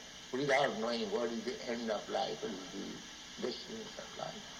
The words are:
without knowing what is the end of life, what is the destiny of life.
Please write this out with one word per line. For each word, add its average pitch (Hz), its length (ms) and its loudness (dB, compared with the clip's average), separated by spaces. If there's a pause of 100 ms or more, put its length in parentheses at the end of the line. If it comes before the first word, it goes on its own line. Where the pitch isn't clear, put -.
(320)
without 135 480 6
knowing 113 320 2
what 117 200 4
is 110 120 -2
the 120 120 0 (140)
end 117 200 0
of 98 200 2
life, 104 320 2
what 131 100 0
is 92 200 -6
the - 760 -6
destiny 120 340 -4
of - 360 -8
life. - 420 -6